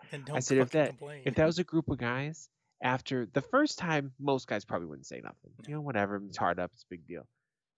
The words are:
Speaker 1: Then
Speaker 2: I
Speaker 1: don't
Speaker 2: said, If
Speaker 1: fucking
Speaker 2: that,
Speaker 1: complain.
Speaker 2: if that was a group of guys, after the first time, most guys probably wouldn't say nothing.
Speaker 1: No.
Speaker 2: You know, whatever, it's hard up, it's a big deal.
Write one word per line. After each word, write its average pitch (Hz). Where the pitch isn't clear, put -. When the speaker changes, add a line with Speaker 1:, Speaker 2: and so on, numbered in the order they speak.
Speaker 1:
Then 143
Speaker 2:
I -
Speaker 1:
don't 143
Speaker 2:
said, 131
If 127
Speaker 1:
fucking 156
Speaker 2:
that, 135
Speaker 1:
complain. 143
Speaker 2:
if 135
that -
was 165
a 175
group 160
of 139
guys, 131
after 127
the 139
first 285
time, 147
most 139
guys 104
probably 87
wouldn't 69
say 64
nothing. -
Speaker 1:
No. -
Speaker 2:
You 147
know, 151
whatever, 101
it's 92
hard 90
up, 90
it's -
a -
big 85
deal. 82